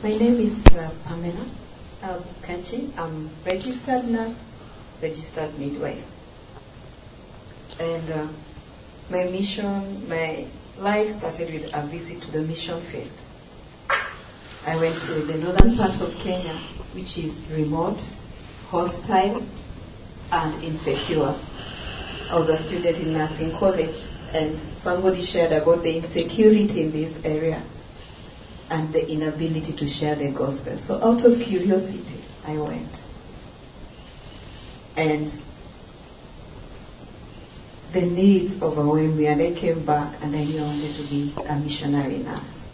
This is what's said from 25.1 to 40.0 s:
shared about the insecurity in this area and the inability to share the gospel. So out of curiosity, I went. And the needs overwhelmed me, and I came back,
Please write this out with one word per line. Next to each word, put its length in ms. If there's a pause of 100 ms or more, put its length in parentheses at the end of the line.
shared 280
about 300
the 140
insecurity 840
in 100
this 240 (100)
area 380 (1040)
and 240
the 160
inability 680
to 100
share 280
the 160
gospel. 460
So 180
out 300
of 160
curiosity, 800 (240)
I 140
went. 360 (2000)
And 340 (2500)
the 100
needs 600
overwhelmed 560
me, 80
and 160
I 180
came 240
back, 380